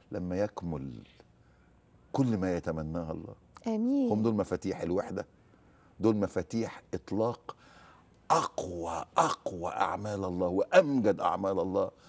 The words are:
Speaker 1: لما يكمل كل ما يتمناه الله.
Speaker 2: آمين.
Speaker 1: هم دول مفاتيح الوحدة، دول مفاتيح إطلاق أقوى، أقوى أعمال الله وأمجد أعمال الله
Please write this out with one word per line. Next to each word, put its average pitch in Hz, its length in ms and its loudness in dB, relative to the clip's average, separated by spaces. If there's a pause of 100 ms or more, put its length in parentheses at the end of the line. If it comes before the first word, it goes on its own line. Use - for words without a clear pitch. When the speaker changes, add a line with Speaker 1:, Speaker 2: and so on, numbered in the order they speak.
(120)
Speaker 1:
لما 90 280 -4
يكمل 71 640 -6 (1080)
كل 123 260 2
ما 92 200 0
يتمناه 80 540 -4
الله. 82 240 -10 (320)
Speaker 2:
آمين. 240 440 0
Speaker 1:
هم 208 120 2
دول 113 120 4
مفاتيح 95 460 -2
الوحدة، 90 440 -2 (720)
دول 110 160 6
مفاتيح 101 680 -2 (120)
إطلاق 110 640 -4 (760)
أقوى، 165 760 -2 (120)
أقوى - 540 0
أعمال 98 520 -2
الله 90 240 0
وأمجد 107 720 4
أعمال 92 400 0
الله 92 320 0 (180)